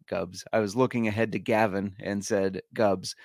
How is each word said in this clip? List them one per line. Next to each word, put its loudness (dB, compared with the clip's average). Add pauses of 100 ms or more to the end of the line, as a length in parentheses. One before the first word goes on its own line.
Gubs. -6
I 4
was -2
looking 2
ahead 0
to -2
Gavin 0
and -4
said 0 (100)
Gubs. 2